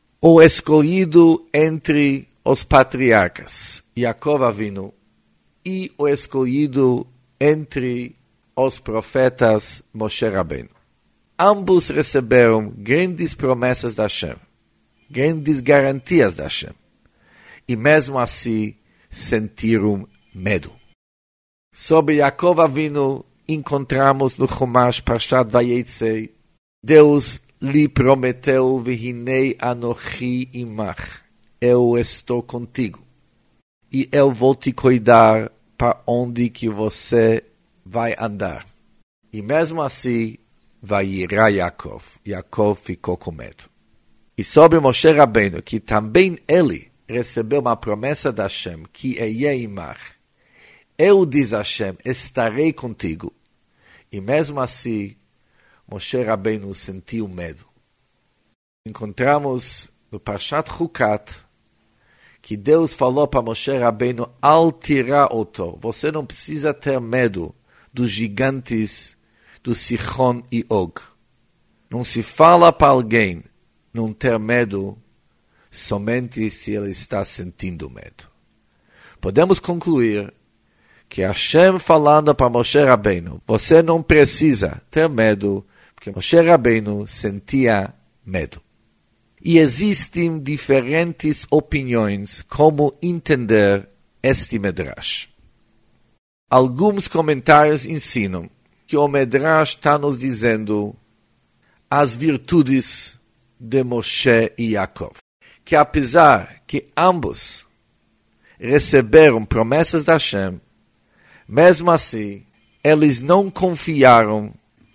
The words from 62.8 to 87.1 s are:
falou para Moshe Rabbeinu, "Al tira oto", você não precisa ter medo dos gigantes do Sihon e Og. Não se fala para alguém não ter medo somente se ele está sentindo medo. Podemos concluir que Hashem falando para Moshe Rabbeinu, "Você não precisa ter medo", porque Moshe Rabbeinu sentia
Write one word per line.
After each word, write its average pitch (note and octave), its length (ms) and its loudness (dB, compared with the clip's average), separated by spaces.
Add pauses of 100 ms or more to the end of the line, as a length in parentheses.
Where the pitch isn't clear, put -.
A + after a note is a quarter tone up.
falou C3+ 340 0
para C3+ 140 -2
Moshe A2+ 360 -6
Rabbeinu, A#2+ 520 -2 (120)
"Al D#3+ 300 4
tira C#3 540 0
oto", G#2 560 -6
você A#2 280 -6
não D3+ 160 -10
precisa D3+ 480 -8
ter C3+ 280 -4
medo A2+ 520 -4 (380)
dos B2 180 -2
gigantes A2+ 1080 -6 (440)
do A#2+ 140 -4
Sihon A#2+ 640 -4 (100)
e A#2 180 -4
Og. F#2 320 -4 (880)
Não A#2+ 140 -6
se A#2 200 -6
fala E3+ 480 4
para D3 180 4
alguém A2 540 0 (500)
não A2 200 -8
ter A#2 260 -2
medo G#2+ 580 -2 (720)
somente A2+ 800 -6
se - 220 -12
ele G2+ 200 -6
está G2 340 -8
sentindo F2 640 -12
medo. G1+ 380 -20 (920)
Podemos E3+ 400 2
concluir A#2+ 720 -2 (760)
que - 140 -6
Hashem E3 540 2
falando D3+ 560 4
para B2 160 2
Moshe A#2+ 320 2
Rabbeinu, G2+ 640 2
"Você D#3+ 360 4
não E3 200 0
precisa C#3 880 2
ter D#3+ 200 0
medo", G#2 560 0 (280)
porque - 180 -16
Moshe G2 280 2
Rabbeinu A2+ 640 2
sentia G#2 880 -2 (320)